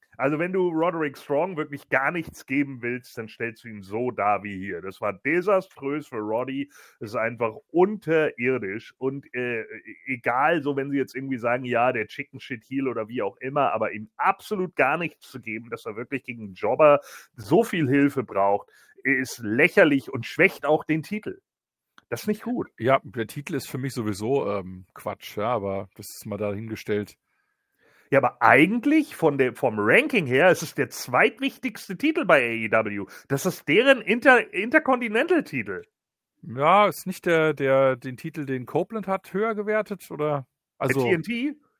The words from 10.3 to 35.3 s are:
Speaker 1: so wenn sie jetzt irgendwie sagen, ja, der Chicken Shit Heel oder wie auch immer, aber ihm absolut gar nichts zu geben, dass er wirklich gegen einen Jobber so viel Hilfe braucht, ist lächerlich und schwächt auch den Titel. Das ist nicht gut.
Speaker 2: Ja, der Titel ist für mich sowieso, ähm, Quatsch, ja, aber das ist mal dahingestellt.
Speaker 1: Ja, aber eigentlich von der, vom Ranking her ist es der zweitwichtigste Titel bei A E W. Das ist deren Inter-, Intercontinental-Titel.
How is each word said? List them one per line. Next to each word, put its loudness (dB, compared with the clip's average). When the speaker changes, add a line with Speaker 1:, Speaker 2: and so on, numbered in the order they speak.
Speaker 1:
so -2
wenn -2
sie 0
jetzt -2
irgendwie -4
sagen, 0
ja, 2
der -4
Chicken -14
Shit -12
Heel -4
oder -4
wie -4
auch -4
immer, 0
aber -2
ihm -12
absolut -2
gar 2
nichts -10
zu -14
geben, -10
dass -10
er -8
wirklich -8
gegen -14
einen -12
Jobber 6
so 4
viel 0
Hilfe 4
braucht, 0
ist -2
lächerlich 4
und -8
schwächt 0
auch 2
den -2
Titel. -8
Das -6
ist -2
nicht -2
gut. -4
Speaker 2:
Ja, 2
der -6
Titel -10
ist -6
für -6
mich -6
sowieso, -2
ähm, -8
Quatsch, -10
ja, -2
aber -2
das -16
ist -18
mal -6
dahingestellt. -4
Speaker 1:
Ja, 6
aber 0
eigentlich 6
von 2
der, 2
vom -2
Ranking 4
her 6
ist 2
es -10
der -2
zweitwichtigste -2
Titel -2
bei 6
A -2
E -4
W. 0
Das -4
ist -6
deren 4
Inter-, 4
Intercontinental-Titel. 0